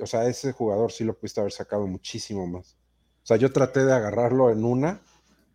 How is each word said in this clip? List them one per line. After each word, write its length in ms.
o 60
sea, 200
ese 260
jugador 400
sí 120
lo 120
pudiste 240
haber 120
sacado 340
muchísimo 600
más. 300
O 40
sea, 100
yo 160
traté 320
de 100
agarrarlo 560
en 140
una 360